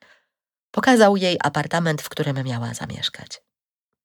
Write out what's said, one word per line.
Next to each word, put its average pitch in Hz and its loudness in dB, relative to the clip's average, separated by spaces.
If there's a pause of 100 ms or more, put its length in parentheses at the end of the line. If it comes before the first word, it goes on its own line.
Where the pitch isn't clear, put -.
(720)
Pokazał 220 6
jej 185 0
apartament, 151 -2
w - -10
którym 139 -4
miała 117 -6
zamieszkać. - -10 (640)